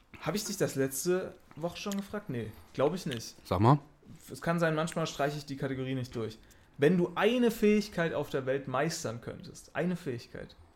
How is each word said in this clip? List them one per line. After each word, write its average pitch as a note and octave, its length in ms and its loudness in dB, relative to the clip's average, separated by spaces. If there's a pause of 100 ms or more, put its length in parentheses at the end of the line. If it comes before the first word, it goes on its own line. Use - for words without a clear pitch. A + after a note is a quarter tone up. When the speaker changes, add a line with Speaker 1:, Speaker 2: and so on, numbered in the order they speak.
(200)
Speaker 1:
hab D#3+ 140 -2
ich G#3+ 100 -2
dich G3+ 120 -6
das C3+ 180 0
letzte F3 600 0 (220)
Woche E3+ 200 -6
schon G3+ 200 -4
gefragt? G3+ 340 -6
Nee, A2+ 200 -6 (240)
glaub D3 200 2
ich F3+ 120 -8
nicht. B2 280 -6 (100)
Speaker 2:
Sag F#2 160 0
mal. C3 180 8 (520)
Speaker 1:
Es - 100 -12
kann E3+ 180 0
sein, D#3+ 160 2
manchmal D#3+ 320 -2
streiche D3 320 -2
ich C#3+ 80 -12
die C#3 100 -8
Kategorie C3 380 -4
nicht B2 200 -6
durch. A2 240 -6 (400)
Wenn D#3+ 200 6
du F3 160 2
eine A#3 360 4
Fähigkeit G#3 640 2
auf C#3+ 160 -2
der C3+ 160 -2
Welt C3+ 220 -2
meistern B2+ 520 -2
könntest, - 540 -14
eine F3 220 0
Fähigkeit, - 580 -10 (220)